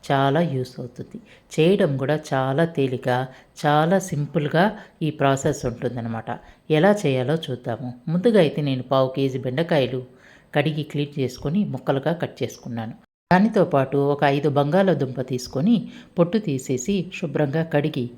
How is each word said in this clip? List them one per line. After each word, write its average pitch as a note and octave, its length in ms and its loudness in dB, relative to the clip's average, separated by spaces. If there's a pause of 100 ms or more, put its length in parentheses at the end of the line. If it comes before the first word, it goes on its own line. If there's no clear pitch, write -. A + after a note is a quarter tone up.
చాలా C#3 320 4 (120)
యూస్ B2+ 280 -6
అవుతుంది. - 360 -14 (380)
చేయడం F3 360 4 (100)
కూడా C#3 140 0 (160)
చాలా C3+ 340 2 (120)
తేలిక, B2+ 300 -2 (560)
చాలా D#3 340 4 (120)
సింపుల్గా D3 560 0 (420)
ఈ - 20 0 (120)
ప్రాసెస్ C#3 400 2 (100)
ఉంటుందన్నమాట. A#2 580 -6 (480)
ఎలా F3+ 140 6 (120)
చేయాలో C3 320 0 (120)
చూద్దాము. B2 420 -6 (240)
ముందుగా G3+ 320 4
అయితే D3 240 -2
నేను B2+ 240 -2
పావు C3 240 4
కేజీ C3 300 -2
బెండకాయలు C3+ 540 0 (560)
కడిగి D3+ 360 0
క్లీన్ C#3+ 260 -4
చేసుకొని D3 440 -2 (120)
ముక్కలుగా C#3 480 -2
కట్ A#2+ 200 -8
చేసుకున్నాను. A2+ 520 -10 (380)
దానితో G#3 280 4 (100)
పాటు C#3 260 2 (140)
ఒక C#3+ 100 0 (140)
ఐదు D3 220 0
బంగాళాదుంప C#3+ 600 2 (100)
తీసుకొని C#3 440 0 (440)
పొట్టు F3 280 2
తీసేసి C3+ 480 -2 (240)
శుభ్రంగా D3+ 460 -2 (100)
కడిగి C#3+ 300 -2 (140)